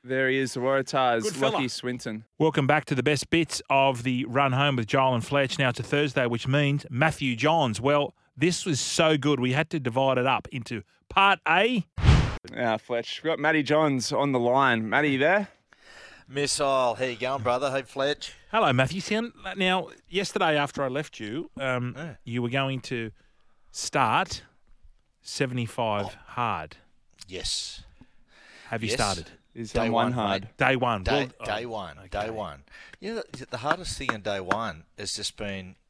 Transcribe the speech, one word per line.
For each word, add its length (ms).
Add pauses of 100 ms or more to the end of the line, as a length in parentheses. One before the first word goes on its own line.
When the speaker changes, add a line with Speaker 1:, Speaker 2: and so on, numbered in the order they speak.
Speaker 1:
there 260
he 80
is, 160
the 60
Waratahs, 640
Speaker 2:
Good 120
fella. 180
Speaker 1:
Lockie 160
Swinton. 560 (120)
Speaker 2:
Welcome 300
back 180
to 100
the 80
best 260
bits 400
of 340
the 220
run 260
home 240
with 120
Joel 280
and 100
Fletch. 320
Now 120
it's 100
a 40
Thursday, 440
which 200
means 420
Matthew 480
Johns. 420
Well, 340 (220)
this 300
was 160
so 360
good, 220
we 140
had 160
to 100
divide 380
it 100
up 240
into 320 (260)
part 380
A. 380 (680)
Speaker 1:
Ah, 220
Fletch, 460
we've 80
got 80
Matty 240
Johns 480
on 220
the 60
line. 500
Matty, 220
you 80
there? 280 (840)
Speaker 3:
Missile, 680
how 100
you 100
going, 260
brother? 300
Hey, 120
Fletch. 500 (180)
Speaker 2:
Hello, 220
Matthew. 280
Sound, 300 (240)
now, 340 (200)
yesterday 480
after 260
I 60
left 320
you, 280 (100)
um, 380
Speaker 3:
Yeah. 180 (100)
Speaker 2:
you 160
were 80
going 320
to 300 (600)
start 720 (760)
seventy-five 840
Speaker 3:
Oh. 60 (160)
Speaker 2:
hard. 480 (520)
Speaker 3:
Yes. 560 (840)
Speaker 2:
Have 140
you 60
Speaker 3:
Yes. 80
Speaker 2:
started? 340 (240)
Speaker 1:
Is 160
Speaker 3:
Day 160
Speaker 1:
on 60
one 140
Speaker 3:
one, 60
Speaker 1:
hard. 300
Speaker 3:
mate. 140
Speaker 2:
Day 180
one. 280
Speaker 3:
Day, 360
Speaker 2:
Well, 80 (100)
Speaker 3:
day 80
Speaker 2:
oh, 40
Speaker 3:
one. 300
Speaker 2:
okay. 80 (180)
Speaker 3:
Day 40
one. 340 (360)
You 160
know, 160
the, 180
the 80
hardest 400
thing 160
in 80
day 200
one 420 (160)
has 160
just 220
been 380 (140)